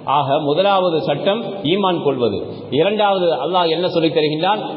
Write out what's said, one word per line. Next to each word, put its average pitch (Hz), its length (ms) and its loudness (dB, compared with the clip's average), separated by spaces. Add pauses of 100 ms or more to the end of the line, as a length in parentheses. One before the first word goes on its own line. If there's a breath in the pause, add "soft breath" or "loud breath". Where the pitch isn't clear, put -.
ஆக, 139 360 0
முதலாவது 175 600 2
சட்டம் 196 420 -2 (200)
ஈமான் 175 400 0
கொள்வது. 120 420 0 (240 loud breath)
இரண்டாவது 190 640 2
அல்லாஹ் 170 360 0
என்ன 165 200 0
சொல்லித் 160 280 0
தருகின்றான்? 160 420 0 (180)